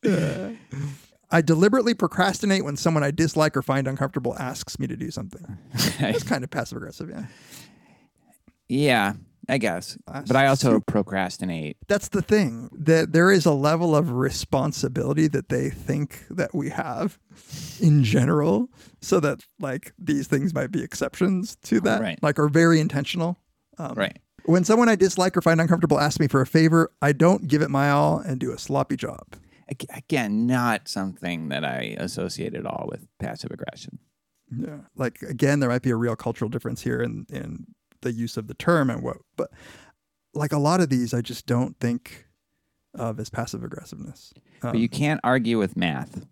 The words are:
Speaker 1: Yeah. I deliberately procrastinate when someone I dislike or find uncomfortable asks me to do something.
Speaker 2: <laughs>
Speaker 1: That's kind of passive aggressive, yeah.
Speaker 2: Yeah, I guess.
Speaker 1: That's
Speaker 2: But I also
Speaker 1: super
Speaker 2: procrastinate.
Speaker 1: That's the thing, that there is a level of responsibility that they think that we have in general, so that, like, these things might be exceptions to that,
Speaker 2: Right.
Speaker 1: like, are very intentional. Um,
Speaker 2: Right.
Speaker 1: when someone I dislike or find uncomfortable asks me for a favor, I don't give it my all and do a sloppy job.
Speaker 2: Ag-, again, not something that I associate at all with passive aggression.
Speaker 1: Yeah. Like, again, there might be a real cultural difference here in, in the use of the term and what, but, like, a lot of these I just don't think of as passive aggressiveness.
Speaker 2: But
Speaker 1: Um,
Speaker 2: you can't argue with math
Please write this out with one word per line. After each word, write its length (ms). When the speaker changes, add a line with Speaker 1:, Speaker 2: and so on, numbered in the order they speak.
Speaker 1:
Yeah. 460
I 100
deliberately 540
procrastinate 720
when 120
someone 280
I 80
dislike 440
or 60
find 260
uncomfortable 500
asks 400
me 100
to 80
do 140
something. 480
Speaker 2:
<laughs> 260
Speaker 1:
That's 240
kind 200
of 60
passive 260
aggressive, 320
yeah. 160
Speaker 2:
Yeah, 460
I 100
guess. 380
Speaker 1:
That's 220
Speaker 2:
But 80
I 120
also 260
Speaker 1:
super 180
Speaker 2:
procrastinate. 840
Speaker 1:
That's 200
the 140
thing, 500
that 400
there 180
is 160
a 60
level 420
of 180
responsibility 1160
that 200
they 220
think 600
that 240
we 160
have 480
in 240
general, 640
so 200
that, 200
like, 380
these 280
things 260
might 200
be 100
exceptions 840
to 160
that, 200
Speaker 2:
Right. 220
Speaker 1:
like, 160
are 100
very 320
intentional. 580
Um, 160
Speaker 2:
Right. 240
Speaker 1:
when 200
someone 240
I 80
dislike 400
or 60
find 180
uncomfortable 400
asks 200
me 80
for 120
a 60
favor, 540
I 120
don't 360
give 140
it 80
my 200
all 280
and 220
do 120
a 60
sloppy 380
job. 380
Speaker 2:
Ag-, 240
again, 520
not 420
something 600
that 160
I 340
associate 560
at 120
all 240
with 160
passive 320
aggression. 480
Speaker 1:
Yeah. 240
Like, 260
again, 380
there 80
might 140
be 80
a 60
real 200
cultural 340
difference 320
here 180
in, 300
in 360
the 100
use 240
of 120
the 60
term 360
and 120
what, 160
but, 140
like, 180
a 60
lot 220
of 100
these 240
I 80
just 240
don't 320
think 480
of 260
as 100
passive 340
aggressiveness. 680
Speaker 2:
But 100
Speaker 1:
Um, 60
Speaker 2:
you 120
can't 360
argue 340
with 180
math 560